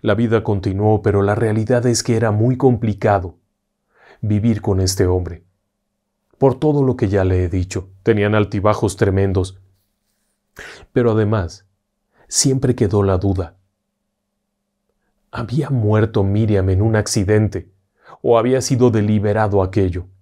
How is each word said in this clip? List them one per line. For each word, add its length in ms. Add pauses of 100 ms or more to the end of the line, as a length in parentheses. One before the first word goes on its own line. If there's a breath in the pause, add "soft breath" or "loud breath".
La 140
vida 280
continuó, 600
pero 200
la 120
realidad 500
es 180
que 140
era 140
muy 260
complicado 800 (880 soft breath)
vivir 400
con 180
este 260
hombre. 380 (920)
Por 200
todo 240
lo 140
que 120
ya 160
le 200
he 40
dicho, 420 (120)
tenían 320
altibajos 640
tremendos. 640 (1300 loud breath)
Pero 200
además, 560 (580 soft breath)
siempre 480
quedó 300
la 120
duda. 380 (1800)
¿Había 400
muerto 540
Miriam 440
en 140
un 140
accidente 760 (520 loud breath)
o 160
había 220
sido 300
deliberado 720
aquello? 460 (140)